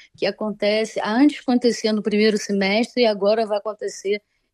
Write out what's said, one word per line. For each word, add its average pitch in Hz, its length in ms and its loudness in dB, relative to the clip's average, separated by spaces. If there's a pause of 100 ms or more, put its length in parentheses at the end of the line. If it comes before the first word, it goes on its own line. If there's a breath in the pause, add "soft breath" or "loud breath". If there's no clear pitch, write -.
(180 loud breath)
que - 80 -4
acontece, 214 760 -2
antes 254 380 2
acontecia 233 540 0
no 208 100 -2
primeiro 214 340 2
semestre 208 680 0
e - 20 6
agora 214 400 2
vai 208 140 -2
acontecer 202 600 -6 (320)